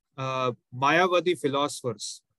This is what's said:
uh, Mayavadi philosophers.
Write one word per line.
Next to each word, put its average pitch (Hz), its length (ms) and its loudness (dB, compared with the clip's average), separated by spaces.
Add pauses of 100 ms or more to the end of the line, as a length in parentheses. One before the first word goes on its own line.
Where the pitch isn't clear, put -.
(180)
uh, 131 340 -2 (240)
Mayavadi 170 640 2
philosophers. 139 840 -4 (180)